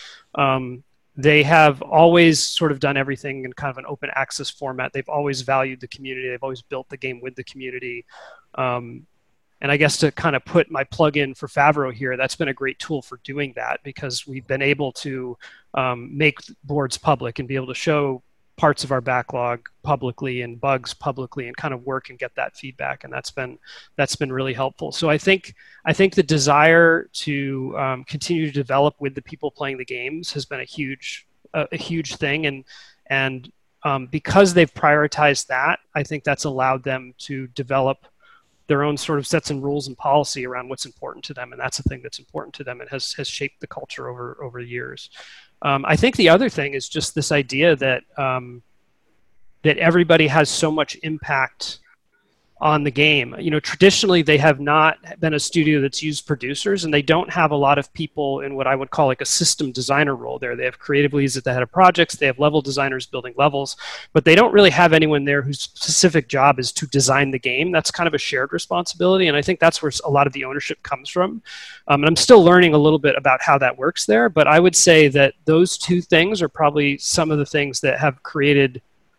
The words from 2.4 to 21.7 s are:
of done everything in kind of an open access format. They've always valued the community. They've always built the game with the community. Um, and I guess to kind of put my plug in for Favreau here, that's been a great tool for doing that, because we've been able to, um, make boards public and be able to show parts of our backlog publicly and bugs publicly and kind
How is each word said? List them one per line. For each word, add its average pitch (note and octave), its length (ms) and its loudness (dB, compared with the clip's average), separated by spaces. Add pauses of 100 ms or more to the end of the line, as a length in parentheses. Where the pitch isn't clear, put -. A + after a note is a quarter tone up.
of C3+ 80 -8
done C#3 160 -2
everything C3+ 480 -6
in B2+ 100 -12
kind C#3 180 -8
of B2+ 80 -14
an B2+ 80 -16
open C3+ 260 -12
access C3+ 380 -6
format. C3 420 -10
They've C3+ 160 -10
always D3 320 -4
valued C3 380 -2
the B2+ 80 -16
community. C3 420 -12
They've B2 140 -12
always C3 180 -10
built C3 280 -12
the C#3 80 -16
game B2+ 240 -10
with B2+ 120 -14
the B2+ 100 -14
community. B2 600 -14 (480)
Um, B2 540 -6 (520)
and C#3+ 120 -2
I C#3+ 60 2
guess D3 200 0
to D3+ 140 0
kind D#3 240 -2
of C3 100 -6
put - 240 0
my C#3 140 -6
plug D3 340 -2
in C#3 160 -4
for C#3 140 -16
Favreau C#3+ 440 0
here, B2+ 260 -8
that's C3 180 -4
been D3+ 140 -4
a C3+ 40 -4
great C3 240 -8
tool D3 240 -8
for - 220 -20
doing C#3 320 -8
that, A#2+ 280 -6
because C3+ 440 -12
we've C3 180 -14
been C3+ 160 -4
able C#3+ 300 -2
to, B2+ 440 -10 (380)
um, B2+ 420 -6
make D3 220 0 (280)
boards C#3+ 340 -4
public C3 400 -2
and B2+ 80 -8
be C3+ 80 -8
able C3 100 -6
to B2+ 80 -12
show C#3+ 480 -4 (340)
parts - 280 0
of C3+ 80 -8
our C3 100 -2
backlog A#2+ 680 -6 (140)
publicly B2+ 580 -6
and A#2+ 180 -12
bugs C3 320 -4
publicly C3 540 -10
and B2 100 -16
kind C#3+ 200 -8